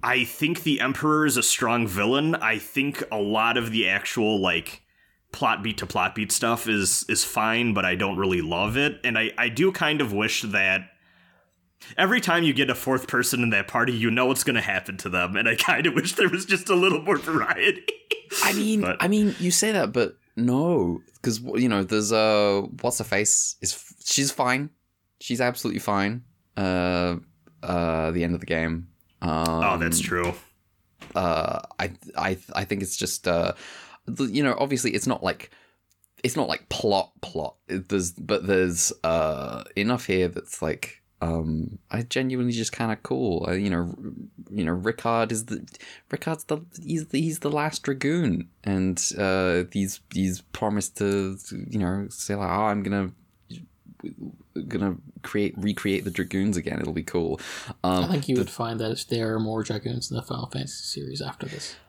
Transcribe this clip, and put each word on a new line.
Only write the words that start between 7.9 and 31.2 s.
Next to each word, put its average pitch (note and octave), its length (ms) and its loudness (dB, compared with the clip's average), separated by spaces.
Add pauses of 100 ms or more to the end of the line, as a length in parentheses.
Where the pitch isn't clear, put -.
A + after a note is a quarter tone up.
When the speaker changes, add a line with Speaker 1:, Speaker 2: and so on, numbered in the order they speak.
Speaker 1:
don't G2 220 0
really F#2 240 2
love F2+ 360 0
it. C#3+ 260 0
And A#2 140 0
I, A2 200 0
I A#2+ 120 0
do D3+ 220 2
kind D3+ 300 0
of A2+ 120 0
wish G#2+ 300 0
that F#2+ 460 0 (1080)
every F#3+ 240 4
time E3+ 220 4
you D3 100 4
get C3+ 160 2
a B2 60 2
fourth C3 320 0
person B2 360 0
in A#2 80 2
that G2 160 2
party, B2 260 2
you A2+ 180 2
know B2 160 4
what's C3 160 2
gonna A#2+ 180 2
happen F#2+ 360 -4
to F#2+ 120 -8
them. F2+ 260 0
And A2+ 140 2
I A2+ 60 2
<laughs> - 0 -
kinda D3 360 2
wish E3 220 0
there F#3+ 160 4
was F#3 160 -2
just G3 240 -2
a G3 60 6
little F3 260 4
more E3 160 2
variety. D#3+ 680 0 (580)
Speaker 2:
I G3+ 100 4
mean, G#3 280 2
Speaker 1:
But F3+ 180 0
Speaker 2:
I E3+ 80 2
mean, G#3 320 4
you F3+ 120 2
say G#3+ 200 4
that, D3 220 2
but A#2 240 2 (180)
no, B2 640 2 (200)
'cause, A2+ 180 0
w-, A#2+ 240 0
you B2+ 60 4
know, G2+ 140 4
there's, G#2+ 280 2
uh, G#2 500 6 (200)
what's A#2+ 160 0
her A2 60 -2
face - 580 2
is - 120 -2
f-, - 200 -14 (100)
she's - 280 2
fine, C3 380 0 (520)
she's B2 200 -2
absolutely B2 380 0
fine. G2+ 440 0 (340)
Uh, F2+ 600 2 (460)
uh, E2 480 0
the E2+ 120 0
end E2+ 120 0
of E2 40 -4
the - 60 -10
game. E2 420 -2 (340)
Um, E2 420 2
Speaker 1:
Oh, F#2+ 160 2
that's E2 200 0
true. F2 340 -2 (840)
Speaker 2:
Uh, F2 460 0 (180)